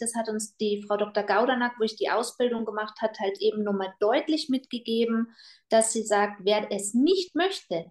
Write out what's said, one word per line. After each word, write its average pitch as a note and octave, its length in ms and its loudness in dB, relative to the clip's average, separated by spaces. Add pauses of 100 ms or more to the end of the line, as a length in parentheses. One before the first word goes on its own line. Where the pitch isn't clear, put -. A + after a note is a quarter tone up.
Das A3+ 140 -4
hat A3+ 120 -4
uns G#3+ 300 -6
die G#3 280 0
Frau G3+ 120 0
Doktor G#3 260 0
Gaudernack, A#3+ 560 2
wo A3 40 0
ich A3 120 -2
die E3+ 140 -2
Ausbildung A#3 560 0
gemacht G#3+ 360 -6
hat, A3 180 -4
halt G3 200 -4
eben G#3+ 240 0
nochmal F#3+ 380 -2
deutlich D4+ 480 0
mitgegeben, A3+ 840 -2 (360)
dass A3+ 240 4
sie A3 100 -2
sagt, G#3 400 0
wer G#3 280 0
es G3 220 -6
nicht F4 420 2
möchte, D#4 560 -2